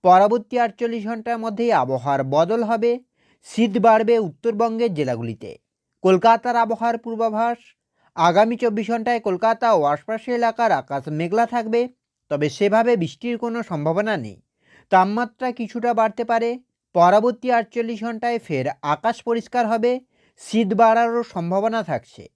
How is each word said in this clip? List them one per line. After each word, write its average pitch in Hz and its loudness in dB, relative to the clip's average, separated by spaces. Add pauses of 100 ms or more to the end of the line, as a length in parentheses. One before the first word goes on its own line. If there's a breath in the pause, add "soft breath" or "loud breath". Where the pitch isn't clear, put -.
পরবর্তী 202 4
আটচল্লিশ 233 -4
ঘন্টার 233 -6
মধ্যেই 226 -2
আবহাওয়ার 135 0
বদল 165 0
হবে, 226 0 (560)
শীত 214 0
বাড়বে 220 6
উত্তরবঙ্গের 226 -2
জেলাগুলিতে। 117 -6 (540)
কলকাতার 226 4
আবহাওয়ার 233 -2
পূর্বাভাস। 226 -4 (580)
আগামী 180 4
চব্বিশ 220 -2
ঘন্টায় 233 -2
কলকাতা 220 0
ও 170 4
আশপাশের 220 -2
এলাকার 233 0
আকাশ 139 -4
মেঘলা 175 -2
থাকবে, 233 -2 (500)
তবে 147 0
সেভাবে 214 2
বৃষ্টির 233 -6
কোনো 233 -6
সম্ভাবনা 175 -4
নেই। 107 -10 (540 soft breath)
তাপমাত্রা 214 0
কিছুটা 240 -4
বাড়তে 220 0
পারে। 233 -2 (440)
পরবর্তী 214 4
আটচল্লিশ 233 -2
ঘন্টায় 233 -4
ফের 135 -4 (280)
আকাশ 226 -2
পরিষ্কার 233 -2
হবে, 233 0 (500)
শীত 214 0
বাড়ারও 233 4
সম্ভাবনা 196 -4
থাকছে। 143 -8 (140)